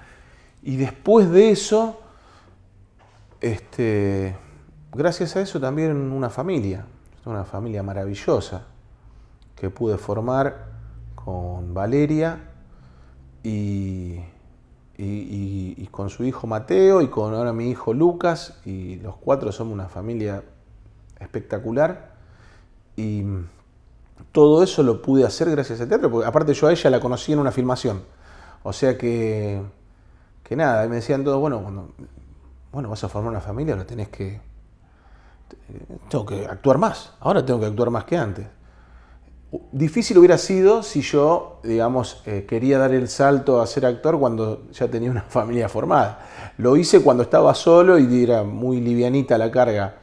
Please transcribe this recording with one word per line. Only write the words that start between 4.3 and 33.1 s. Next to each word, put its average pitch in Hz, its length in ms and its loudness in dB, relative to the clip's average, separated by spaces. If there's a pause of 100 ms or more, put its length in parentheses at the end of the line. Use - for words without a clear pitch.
gracias 165 460 -4
a 190 40 -2
eso 190 200 -6
también 147 340 -2
una 135 340 -4
familia. 113 560 -6 (380)
Una 104 220 -8
familia 104 360 -8
maravillosa 98 840 -6 (920)
que 95 140 -8
pude 107 280 -4
formar 123 680 -4 (480)
con 90 600 -10
Valeria 151 680 -2 (1040)
y, 98 760 -6 (760)
y, 101 80 -10
y, 98 720 -8
y 98 140 -14
con 101 180 -8
su - 160 -8
hijo 131 220 -6
Mateo 185 540 2
y 139 80 0
con 110 260 -4
ahora 117 180 -2
mi 117 160 -4
hijo 123 240 -4
Lucas. 170 720 0
Y 92 320 -10
los 87 180 -14
cuatro 131 380 -2
somos 113 200 -8
una 95 140 -8
familia 104 560 -8 (760)
espectacular. 113 920 -4 (840)
Y 107 260 -6 (1080)
todo 151 320 8
eso 185 200 0
lo 117 180 2
pude 135 240 4
hacer 165 240 0
gracias 131 320 -2
al 120 80 -6
teatro, 151 220 2
porque 117 160 0
aparte 151 260 2
yo 151 140 2
a 160 40 6
ella 165 180 2
la 127 100 2
conocí 123 340 -4
en 147 60 2
una 139 120 0
filmación. 123 520 -4 (600)
O 101 100 -8
sea 127 240 0
que, 110 640 -2 (840)
que - 120 -8
nada, 127 300 2
y 113 40 -4
me 117 80 -4
decían 135 260 -2
todos, 139 160 0
"Bueno, 139 220 -2
cuando, 98 280 -12 (840)
bueno, 131 180 -8
vas 107 140 -10
a 101 60 -6
formar 107 220 -6